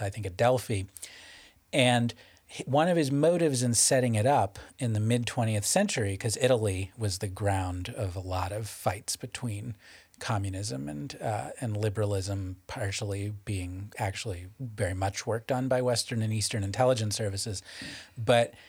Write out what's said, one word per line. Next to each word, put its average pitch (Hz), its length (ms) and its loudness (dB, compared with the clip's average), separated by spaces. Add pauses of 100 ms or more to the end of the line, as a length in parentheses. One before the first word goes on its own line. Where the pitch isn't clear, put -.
I 101 80 -2
think, 101 160 -8
Adelphi. 107 640 2 (840)
And 123 440 4 (340)
h-, - 160 -10
one 147 220 4
of 180 100 4
his 143 140 2
motives 151 500 4
in 120 140 2
setting 123 400 4
it 104 100 4
up 123 320 4 (220)
in 117 140 0
the 104 60 2
mid 113 280 2
twentieth 110 380 0
century, 120 520 2
'cause 110 240 -2
Italy 107 560 2
was 104 220 -2
the 107 80 -4
ground 92 680 -2
of 95 200 -4
a 98 40 -4
lot 92 320 -4
of 107 160 -6
fights - 480 -6
between 117 600 -8 (440)
communism 104 720 -4
and, 143 320 -8
uh, 113 300 -4 (100)
and 107 160 -4
liberalism, 98 800 -2 (100)
partially 101 680 -4 (140)
being 95 540 -6
actually 95 480 -4 (120)
very 107 360 -2
much 95 320 -2
worked 117 240 -2
on 127 160 0
by 127 120 2
Western 120 440 0
and 110 100 0
Eastern 107 300 0
intelligence 110 520 2
services. 98 460 -4 (560)
But 117 380 4 (140)